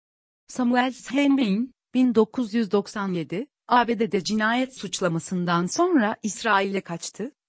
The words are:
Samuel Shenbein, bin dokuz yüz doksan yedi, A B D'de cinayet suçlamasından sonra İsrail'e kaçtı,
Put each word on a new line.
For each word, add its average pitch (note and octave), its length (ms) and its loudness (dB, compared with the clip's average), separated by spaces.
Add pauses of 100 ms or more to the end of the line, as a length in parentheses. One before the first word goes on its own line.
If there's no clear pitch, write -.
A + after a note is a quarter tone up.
(480)
Samuel B3 440 0
Shenbein, C4 800 0 (220)
bin B3+ 220 4
dokuz A3 380 2
yüz A3 180 0
doksan G3+ 420 -2
yedi, F3 340 -6 (200)
A A#3+ 200 4
B A3+ 120 -2
D'de G3 240 -2
cinayet A3+ 560 -2
suçlamasından F3 880 -2
sonra C4 580 2
İsrail'e G3 580 0
kaçtı, F#3+ 500 -10 (180)